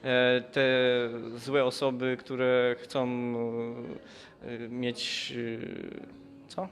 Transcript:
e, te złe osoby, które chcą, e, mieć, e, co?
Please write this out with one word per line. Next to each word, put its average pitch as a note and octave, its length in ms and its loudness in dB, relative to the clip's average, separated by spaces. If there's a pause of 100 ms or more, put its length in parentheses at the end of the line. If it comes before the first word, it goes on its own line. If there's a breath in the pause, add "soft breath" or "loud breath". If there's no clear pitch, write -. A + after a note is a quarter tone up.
e, B2+ 380 4 (100)
te C#3 100 2 (720)
złe B2+ 300 2
osoby, B2+ 540 0
które B2+ 640 2
chcą, C3 240 0 (1400 loud breath)
e, A#2+ 120 -8 (120)
mieć, B2 680 -4
e, - 1080 -8
co? F#3+ 240 -8